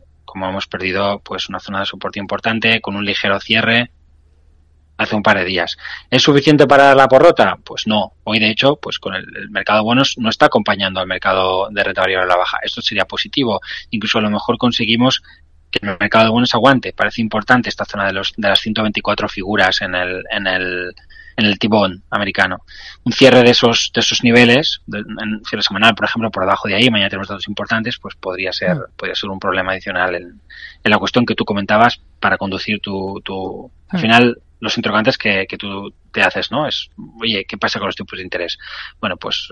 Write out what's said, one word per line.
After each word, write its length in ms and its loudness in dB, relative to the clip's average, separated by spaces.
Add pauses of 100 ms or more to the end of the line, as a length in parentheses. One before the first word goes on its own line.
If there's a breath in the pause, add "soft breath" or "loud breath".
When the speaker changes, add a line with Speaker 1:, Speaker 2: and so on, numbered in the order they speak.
(260)
Speaker 1:
cómo 240 -6
hemos 160 -6
perdido, 580 -4
pues, 240 -10
una 120 -10
zona 220 -6
de 40 -4
soporte 340 -10
importante 640 -2
con 140 -8
un 100 -4
ligero 340 -2
cierre 520 0 (1040)
hace 180 -4
un 80 -4
par 160 4
de 60 -2
días. 320 -2 (340 loud breath)
¿Es 100 2
suficiente 460 6
para 180 8
dar 100 8
la 120 8
porrota? 560 6
Pues 240 -8
no. 260 -2 (100)
Hoy, 160 -2
de 120 0
hecho, 240 2
pues 240 -10
con 160 -8
el, 100 -8 (100)
el 140 -14
mercado 300 0
de 40 0
bonos 360 0
no 100 -2
está 160 2
acompañando 540 0
al 80 -4
mercado 640 0
de 120 0
renta 180 -2
variable 240 0
a 40 -2
la 80 6
baja. 240 -2
Esto 200 -8
sería 240 -2
positivo. 560 -4 (280 loud breath)
Incluso 300 -2
a 20 0
lo 80 0
mejor 300 -2
conseguimos 640 0 (480 soft breath)
que 100 -4
el 180 -6
mercado 260 4
de 60 2
bonos 220 0
aguante. 400 2
Parece 260 -2
importante 500 2
esta 160 -6
zona 200 -6
de 80 -2
los, 240 -6
de 100 -2
las 120 2
ciento 240 -4
veinticuatro 440 -2
figuras 540 0
en 140 -6
el, 340 -4
en 160 -4
el, 480 -4 (420 loud breath)
en 120 0
el 100 0
T-bond 540 0
americano. 460 -2 (460 loud breath)
Un 100 -2
cierre 280 8
de 100 8
esos, 440 2
de 60 0
esos 220 -2
niveles, 600 4
de, 140 -8
en 500 -8
cierre 140 -4
semanal, 320 2
por 100 -2
ejemplo, 240 -2
por 140 -4
debajo 240 -2
de 80 0
ahí, 160 4
mañana 180 0
tenemos 180 -6
datos 200 -10
importantes, 500 -4
pues 160 -14
podría 400 -6
ser, 220 -2
Speaker 2:
Mm. 60 -6 (140)
Speaker 1:
podría 200 -8
ser 160 -8
un 80 -10
problema 320 -2
adicional 420 -4
en, 280 -12 (420 loud breath)
en 80 2
la 80 2
cuestión 260 0
que 80 -2
tú 100 -4
comentabas 580 2 (180)
para 180 0
conducir 440 -6
tu, 440 -8
tu, 460 -10 (180)
al 80 -4
Speaker 2:
Mm. 40 -2
Speaker 1:
final, 360 4 (220)
los 180 -6
interrogantes 400 0
que, 320 -2
que 80 -10
tú 340 -10 (200)
te 100 -2
haces, 300 -2
¿no? 160 -2
Es, 240 -8 (280)
oye, 260 -4
¿qué 120 -12
pasa 220 -4
con 80 -4
los 80 -6
tipos 240 -14
de 40 -10
interés? 360 -8 (400 loud breath)
Bueno, 180 -4
pues, 340 -8